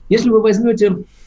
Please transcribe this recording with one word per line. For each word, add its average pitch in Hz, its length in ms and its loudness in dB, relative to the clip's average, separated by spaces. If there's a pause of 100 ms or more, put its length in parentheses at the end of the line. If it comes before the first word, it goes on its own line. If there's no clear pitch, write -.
Если 226 200 0
вы 220 120 2
возьмете, 208 560 0 (300)